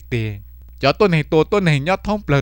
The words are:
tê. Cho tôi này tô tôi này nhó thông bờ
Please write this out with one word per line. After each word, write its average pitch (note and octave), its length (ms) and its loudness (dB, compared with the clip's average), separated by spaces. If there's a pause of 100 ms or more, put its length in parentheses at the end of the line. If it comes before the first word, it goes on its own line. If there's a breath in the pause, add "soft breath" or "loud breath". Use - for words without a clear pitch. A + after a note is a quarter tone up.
tê. A2 300 -6 (400)
Cho C3+ 120 2
tôi G#3 180 2
này D#3 140 2
tô D#3+ 200 2
tôi G#3 180 0
này D3+ 180 2
nhó F3 160 0
thông G#3 320 -4
bờ C#3 140 2